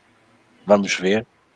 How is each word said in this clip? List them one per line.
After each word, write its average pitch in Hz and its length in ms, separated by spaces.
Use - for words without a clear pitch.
vamos 196 280
ver. 190 320